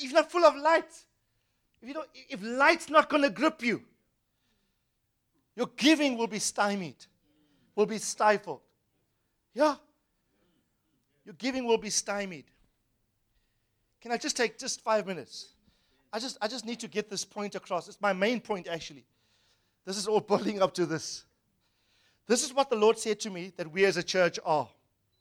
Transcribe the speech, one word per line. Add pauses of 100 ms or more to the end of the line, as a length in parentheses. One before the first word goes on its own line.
if
you're
not
full
of
light, (880)
if
you
don't, (220)
if
light's
not
gonna
grip
you, (1700)
your
giving
will
be
stymied, (720)
will
be
stifled. (920)
Yeah. (1500)
Your
giving
will
be
stymied. (1500)
Can
I
just
take
just
five
minutes? (640)
I
just,
I
just
need
to
get
this
point
across.
It's
my
main
point,
actually. (800)
This
is
all
<laughs>
building
up
to
this. (1040)
This
is
what
the
Lord
said
to
me
that
we
as
a
church
are. (540)